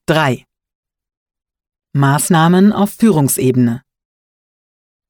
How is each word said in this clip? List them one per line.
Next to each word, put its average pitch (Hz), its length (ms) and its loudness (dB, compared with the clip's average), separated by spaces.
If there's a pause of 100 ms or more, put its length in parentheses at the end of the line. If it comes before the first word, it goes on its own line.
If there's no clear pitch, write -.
drei. 151 380 -2 (1500)
Maßnahmen 165 800 2
auf 202 160 -2
Führungsebene. 131 920 -2 (1300)